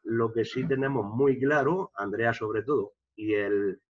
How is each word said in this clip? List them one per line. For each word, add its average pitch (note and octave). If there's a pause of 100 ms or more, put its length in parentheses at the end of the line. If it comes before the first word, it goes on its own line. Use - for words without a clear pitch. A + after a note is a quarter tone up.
Lo A2+
que A2+
sí -
tenemos C3+
muy B2
claro, D3
Andrea G#2+
sobre G#2+
todo, G#2+ (240)
y G#2+
el G2+